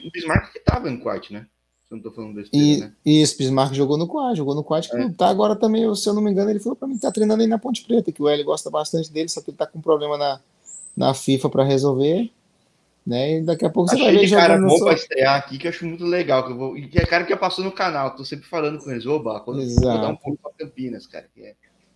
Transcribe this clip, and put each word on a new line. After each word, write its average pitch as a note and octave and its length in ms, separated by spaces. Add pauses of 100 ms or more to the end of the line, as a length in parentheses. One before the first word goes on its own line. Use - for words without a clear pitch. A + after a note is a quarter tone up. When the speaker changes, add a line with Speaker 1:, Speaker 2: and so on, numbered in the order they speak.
Speaker 1:
o E3 60
Bismarck D#3+ 420
que - 80
tava A#3+ 300
no A#2+ 100
Kuwait, G2 320
né? G#2+ 140 (420)
Se A2+ 60
eu - 20
não G#2 60
tô A2+ 100
falando G#2+ 220
besteira, A#2+ 320
Speaker 2:
E, D3 140
Speaker 1:
né? G#2+ 120 (120)
Speaker 2:
isso, D3+ 340
Bismarck C3 360
jogou C#3 220
no E3 120
Kuwait, B3+ 280
jogou C#3 180
no D3 100
Kuwait, D#3+ 280
Speaker 1:
É. A#3+ 160
Speaker 2:
que F3+ 60
tá F#3 140
agora G#3 280
também, A3 380
se G3+ 140
eu G#3 60
não G#3+ 80
me G#3 80
engano, G3+ 200
ele G#3 100
falou A#3+ 160
pra C4+ 120
mim C4+ 80
que G3+ 60
tá C4+ 100
treinando A3 300
aí A3+ 60
na A3+ 100
Ponte B3 260
Preta, A3+ 280
que - 100
o D3 60
Hélio D3 160
gosta D3+ 260
bastante D#3 420
dele, D#3+ 160
só E3 120
que - 100
ele C#3+ 60
tá D3+ 100
com E3 140
problema D3+ 360
na, C#3+ 240 (560)
na B2+ 180
fifa C3+ 360
pra C3+ 140
resolver, C#3 640 (760)
né? C#3 340
E D#3+ 40
daqui E3 220
a D#3+ 60
pouco F3 200
Speaker 1:
Tá B3+ 60
Speaker 2:
você C4+ 80
vai - 80
Speaker 1:
cheio G3+ 80
Speaker 2:
ver G3+ 80
Speaker 1:
de G3 80
cara G3 180
Speaker 2:
jogando F#3+ 160
Speaker 1:
bom D#3+ 80
Speaker 2:
só G3 60
Speaker 1:
pra E3 100
estrear C#3 420
aqui, C3+ 220
que D3+ 80
eu E3+ 40
acho E3 140
muito E3+ 200
legal, D3+ 420
que C3 60
eu A#2+ 40
vou... C3 220
e C#3 80
que C#3+ 140
é - 40
cara F3 200
que F3+ 60
já G3 60
passou F#3 280
no F#3+ 80
canal, D3+ 420
tô C3+ 100
sempre C#3+ 220
falando D#3 320
com C#3+ 140
eles, A2+ 120
oba, A#2+ 360
quando C3+ 220
eu B2+ 60
vou A#2+ 120
dar B2 160
um - 20 (120)
Speaker 2:
Exato. - 120
Speaker 1:
pulo - 180
pra D3 160
Campinas, B2+ 520
cara, - 260
que - 80
é G#2 120 (420)